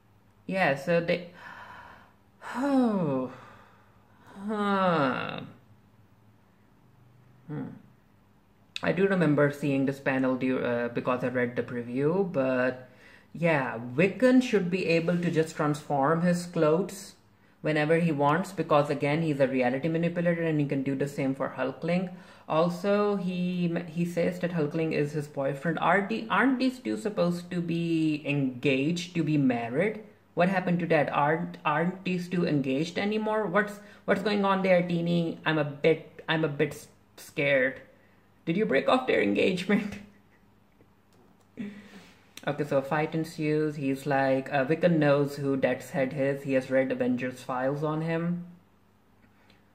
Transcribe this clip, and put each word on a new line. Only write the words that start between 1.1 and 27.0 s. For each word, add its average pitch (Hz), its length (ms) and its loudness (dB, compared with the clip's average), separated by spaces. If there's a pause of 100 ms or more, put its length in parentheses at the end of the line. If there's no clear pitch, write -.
<sighs> - 680 -20
oh, 208 760 2 (1120)
huh. 185 960 0 (2000)
Hmm. 143 220 -8 (1120)
I 165 100 0
do 185 160 2
remember 147 420 4
seeing 139 360 0
this 135 140 -2
panel 131 360 0
due, 127 220 0
uh, 120 300 0
because 123 360 -2
I 127 40 -2
read 123 280 -2
the 120 60 -2
preview, 135 680 0
but 131 600 0 (420)
yeah, 143 460 0 (160)
Wiccan 247 480 4
should 180 280 0
be 180 160 -2
able 165 300 2
to 170 140 0
just 156 260 0
transform 151 640 0
his 175 240 0
clothes 165 680 0 (480)
whenever 151 360 2
he 170 140 2
wants, 147 400 2
because 151 380 2
again, 147 320 0
he's 147 180 0
a 131 80 6
reality 131 400 0
manipulator 170 540 0
and 156 180 2
he 143 60 2
can 139 160 -2
do 135 120 -2
the 139 140 -2
same 135 260 -2
for 135 220 -4
Hulkling. 170 540 -2 (380)
Also, 202 680 2
he, 180 580 -2 (140)
he 170 160 -2
says 175 340 0
that 175 140 -4
Hulkling 160 400 0
is 147 200 0
his 151 140 -4
boyfriend. 143 540 -4
Are 196 260 2
the, 220 240 -6
aren't 240 300 2
these 254 180 0
two 214 180 -4
supposed 175 540 -2